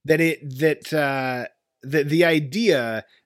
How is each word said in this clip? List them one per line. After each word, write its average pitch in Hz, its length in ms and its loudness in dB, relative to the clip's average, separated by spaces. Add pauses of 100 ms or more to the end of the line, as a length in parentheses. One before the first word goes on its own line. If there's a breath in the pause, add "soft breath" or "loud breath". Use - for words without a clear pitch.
that 156 160 2
it, 165 200 0 (200)
that, 156 320 -2
uh, 135 540 -2 (360)
that 143 260 -2
the 160 160 4
idea 151 800 0 (220)